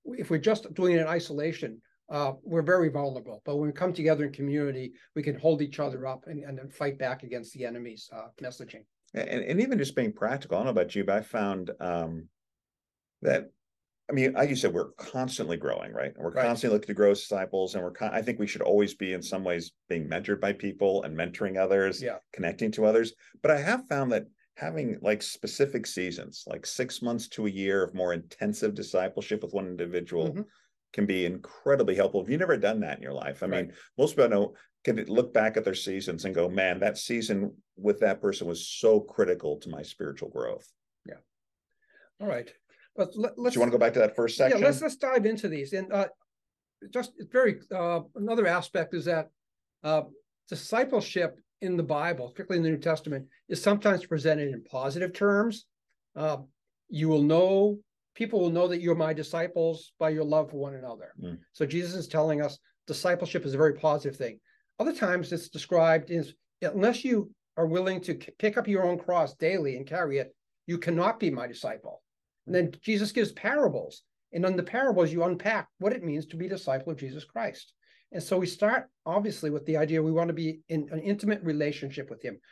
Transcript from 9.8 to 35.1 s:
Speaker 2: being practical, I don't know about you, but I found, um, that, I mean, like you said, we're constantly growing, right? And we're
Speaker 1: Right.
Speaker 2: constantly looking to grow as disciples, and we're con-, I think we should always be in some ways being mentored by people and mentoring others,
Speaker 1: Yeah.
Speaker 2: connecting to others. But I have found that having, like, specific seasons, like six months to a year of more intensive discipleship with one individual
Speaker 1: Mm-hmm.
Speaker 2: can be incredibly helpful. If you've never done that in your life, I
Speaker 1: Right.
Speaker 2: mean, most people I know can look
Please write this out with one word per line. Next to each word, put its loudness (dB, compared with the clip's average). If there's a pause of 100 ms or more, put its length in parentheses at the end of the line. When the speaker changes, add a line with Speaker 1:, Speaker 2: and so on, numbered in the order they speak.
Speaker 2:
being 0
practical, -2
I 0
don't -2
know 4
about -2
you, 0
but 2
I 0
found, -4 (100)
um, -4 (920)
that, 2 (600)
I -2
mean, 2
like 4
you 0
said, 2
we're -2
constantly -6
growing, -4
right? -4
And -10
we're -4
Speaker 1:
Right. 0
Speaker 2:
constantly 2
looking 0
to -6
grow 6
as 2
disciples, -2
and -4
we're -6
con-, -4
I 0
think -4
we -2
should -4
always 4
be -4
in -4
some -6
ways -4 (160)
being -2
mentored -2
by 2
people 0
and -8
mentoring -4
others, 2
Speaker 1:
Yeah. -6 (160)
Speaker 2:
connecting -2
to 2
others. 6 (280)
But 6
I 4
have -2
found 0
that 0 (300)
having, -4
like, 0
specific -2
seasons, -8
like -10
six -6
months -4
to -4
a 0
year 0
of -2
more 0
intensive -4
discipleship -2
with -8
one -4
individual -2
Speaker 1:
Mm-hmm. -4 (500)
Speaker 2:
can 0
be 0
incredibly 0
helpful. 2
If -6
you've 0
never 2
done 2
that -4
in -16
your -8
life, -8
I -2
Speaker 1:
Right. -2
Speaker 2:
mean, -20 (220)
most 4
people 6
I 6
know 2 (280)
can 0
look 2